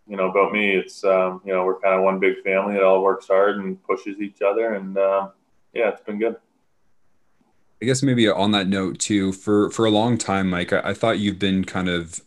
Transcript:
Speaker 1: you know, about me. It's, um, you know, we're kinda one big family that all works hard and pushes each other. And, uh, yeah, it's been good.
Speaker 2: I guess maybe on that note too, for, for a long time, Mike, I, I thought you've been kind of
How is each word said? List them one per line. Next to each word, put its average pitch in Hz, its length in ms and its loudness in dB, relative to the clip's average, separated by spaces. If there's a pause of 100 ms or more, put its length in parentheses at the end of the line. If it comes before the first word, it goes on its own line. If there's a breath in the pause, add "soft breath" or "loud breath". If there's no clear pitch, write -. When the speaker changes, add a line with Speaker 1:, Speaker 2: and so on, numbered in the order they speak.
Speaker 1:
you 104 100 -10
know, 95 140 0
about 95 220 2
me. 104 240 0
It's, - 260 -6
um, 92 420 0
you 98 80 -4
know, 92 120 0
we're 92 160 -2
kinda 95 200 2
one 95 200 2
big 95 220 0
family 98 320 0
that 98 100 2
all 95 180 4
works 95 240 0
hard 101 300 2
and 95 280 -8
pushes 98 360 -6
each 101 220 -8
other. 110 320 0
And, 95 220 -8
uh, 98 320 0 (440)
yeah, 113 160 0
it's - 140 -6
been 104 160 -8
good. 110 180 -2 (1500)
Speaker 2:
I - 20 -6
guess 127 180 0
maybe 123 240 4
on 101 260 2
that 98 160 0
note 95 300 -2
too, 98 340 0
for, 104 380 2
for - 140 0
a 110 60 4
long 110 260 2
time, 95 320 -2
Mike, 90 240 -2
I, 95 80 2
I 98 140 -6
thought 110 240 0
you've 101 200 -2
been 95 260 0
kind 92 260 -4
of 85 360 -6